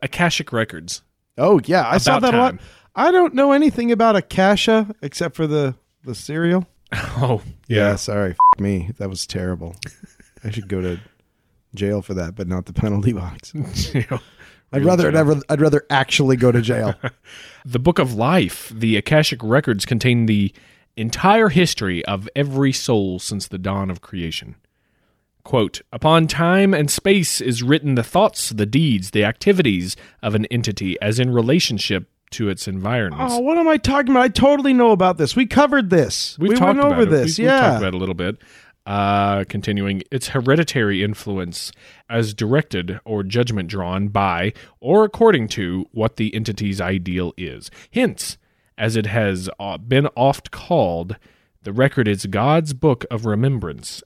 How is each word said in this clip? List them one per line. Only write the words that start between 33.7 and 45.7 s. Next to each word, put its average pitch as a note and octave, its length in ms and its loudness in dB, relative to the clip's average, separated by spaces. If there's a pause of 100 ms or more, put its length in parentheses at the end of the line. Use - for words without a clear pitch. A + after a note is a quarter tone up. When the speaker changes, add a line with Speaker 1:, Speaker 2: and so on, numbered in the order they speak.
Speaker 2:
talking C#4 320 0
about? B3+ 140 6
I B3+ 40 4
totally C#4 460 4
know A#3+ 180 6
about F#3 240 2
this. D3+ 180 -2
We B3 120 2
covered C4 440 2
this. D3 480 0
Speaker 1:
We've F#3 120 2
Speaker 2:
We A3+ 60 2
Speaker 1:
talked G3 200 4
Speaker 2:
went C#4 40 2
over C#4+ 220 4
Speaker 1:
about G3+ 60 4
it. - 20 0
Speaker 2:
this. D#3+ 280 2
Speaker 1:
We've, A#3 80 2
Speaker 2:
Yeah. C4+ 80 4
Speaker 1:
we've B3 160 4
talked A2+ 120 0
about F#2 120 -2
it - 20 -4
a - 20 -4
little F#2 160 -4
bit. F2+ 220 -4 (500)
Uh, G2+ 580 0
continuing, G2 640 -2
"Its - 180 -4
hereditary B2+ 760 0
influence G2 680 -6 (380)
as A2+ 260 -2
directed G#2+ 680 -2
or G#2+ 180 -4
judgment G#2 460 -2
drawn G2 400 -4
by G2 440 0 (280)
or F#3+ 240 4
according G3+ 440 2
to F#2 440 -4